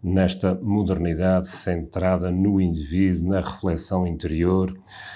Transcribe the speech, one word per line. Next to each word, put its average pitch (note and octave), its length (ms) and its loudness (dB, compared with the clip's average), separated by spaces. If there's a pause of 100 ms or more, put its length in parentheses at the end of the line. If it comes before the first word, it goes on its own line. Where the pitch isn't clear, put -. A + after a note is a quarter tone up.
nesta F#2 540 2
modernidade F#2 920 0
centrada F2+ 840 -2
no F#2+ 280 4
indivíduo, F2 720 0
na F#2+ 120 0
reflexão F2+ 680 -2
interior, F2 680 0 (400)